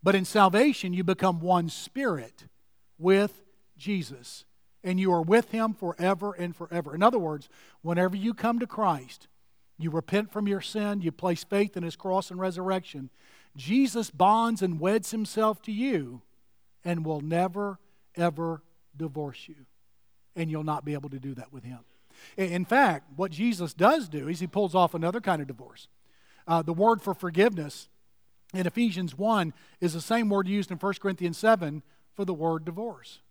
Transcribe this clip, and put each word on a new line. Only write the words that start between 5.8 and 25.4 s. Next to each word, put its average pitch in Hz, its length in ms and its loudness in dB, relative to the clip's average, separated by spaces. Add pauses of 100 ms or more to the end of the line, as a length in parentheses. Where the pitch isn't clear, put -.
and 175 220 -8
forever. 165 400 -6
In 170 80 0
other 240 160 6
words, 156 300 -4 (340)
whenever 180 340 2
you 208 180 -2
come 233 260 0
to 240 60 -2
Christ, 156 600 -2 (500)
you 160 140 -4
repent 196 400 -2
from 208 160 -4
your 196 140 -2
sin, 208 400 -4
you 165 100 -2
place 175 320 -4
faith 202 340 0
in 175 60 -6
His 165 140 -6
cross 190 340 -2
and 180 80 -10
resurrection, 185 720 -4 (460)
Jesus 220 540 0
bonds 214 520 4
and 175 160 -2
weds 190 320 0
Himself 220 520 -2
to 220 100 -8
you 180 500 -2 (640)
and 170 200 -2
will 156 160 -4
never, 180 600 -2 (340)
ever 165 480 -2 (340)
divorce 147 520 -8
you. 147 180 -20 (680)
And 165 140 -2
you'll 156 120 -4
not 151 220 -4
be 147 80 -4
able 143 180 -8
to 135 80 -12
do 135 160 -10
that 123 180 -16
with 135 120 -18
Him. 123 160 -14 (580)
I-, 190 40 0
in 180 220 0
fact, 220 520 4
what 175 160 -2
Jesus 175 420 -2
does 233 340 4
do 147 200 -6
is 165 120 -6
He 180 60 -4
pulls 185 280 -2
off 175 200 4
another 175 260 -2
kind 175 220 0